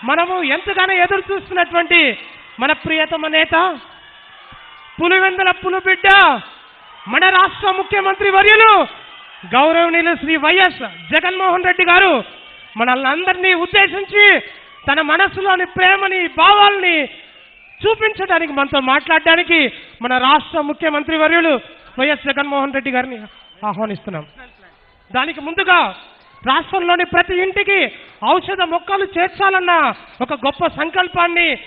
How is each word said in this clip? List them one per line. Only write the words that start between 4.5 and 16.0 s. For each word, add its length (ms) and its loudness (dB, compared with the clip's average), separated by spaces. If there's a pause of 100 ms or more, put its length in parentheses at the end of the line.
పులివెందుల 500 2
పులిబిడ్డ, 580 -2 (1000)
మన 200 0
రాష్ట్ర 420 0
ముఖ్యమంత్రి 600 -2
వర్యులు 420 6 (840)
గౌరవనీయులు 600 2
శ్రీ 220 -4
వైఎస్ 460 0 (300)
జగన్మోహన్ 520 -2
రెడ్డి 280 0
గారు 320 4 (520)
మనల్ని 320 -2
అందరినీ 460 0
ఉద్దేశించి 720 0 (640)
తన 120 0
మనసులోని 680 0 (100)
ప్రేమని, 440 0 (200)